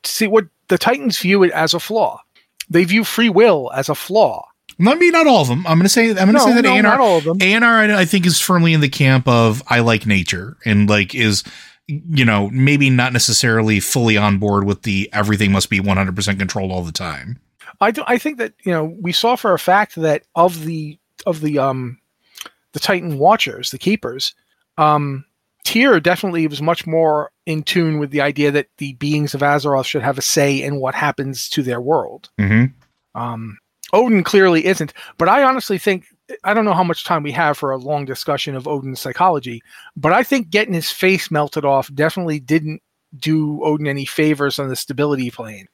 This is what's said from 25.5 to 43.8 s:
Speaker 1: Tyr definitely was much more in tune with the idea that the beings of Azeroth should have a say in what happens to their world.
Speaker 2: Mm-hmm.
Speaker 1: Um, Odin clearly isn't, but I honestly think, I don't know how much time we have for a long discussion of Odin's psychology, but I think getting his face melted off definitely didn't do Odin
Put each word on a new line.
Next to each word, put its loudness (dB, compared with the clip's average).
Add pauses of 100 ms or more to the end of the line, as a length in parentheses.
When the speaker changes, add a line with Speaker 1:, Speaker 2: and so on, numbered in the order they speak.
Speaker 1:
Tyr 4
definitely -2
was -8
much -2
more 0 (140)
in -4
tune 0
with -6
the -2
idea 0
that -2 (100)
the -10
beings -4
of -4
Azeroth 0
should -4
have -2
a -8
say 0
in -6
what -6
happens -6
to -4
their -4
world. -4 (100)
Speaker 2:
Mm-hmm. 2 (460)
Speaker 1:
Um, -10 (340)
Odin 2
clearly 4
isn't, -2 (240)
but 2
I 4
honestly 0
think, -2 (380)
I 0
don't 2
know 2
how 2
much -2
time -2
we -6
have 0
for -4
a -4
long -6
discussion -6
of -10
Odin's -8
psychology, -2 (340)
but 0
I 2
think -2
getting -2
his -4
face -2
melted -2
off 0
definitely -2
didn't -4 (380)
do -2
Odin -2